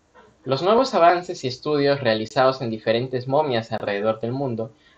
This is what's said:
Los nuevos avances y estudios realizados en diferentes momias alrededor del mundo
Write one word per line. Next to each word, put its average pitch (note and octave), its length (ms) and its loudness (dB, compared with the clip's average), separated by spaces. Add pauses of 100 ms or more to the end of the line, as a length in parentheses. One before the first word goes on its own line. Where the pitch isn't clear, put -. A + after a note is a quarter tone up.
(460)
Los C3+ 160 -2
nuevos A3+ 320 2
avances F3 500 2
y C3 40 -2
estudios C#3+ 520 0
realizados A#2+ 600 0
en A#2 80 -4
diferentes A#2+ 580 -2
momias C3+ 440 0
alrededor G#2+ 480 -2
del A#2 140 -4
mundo A#2+ 380 -6 (260)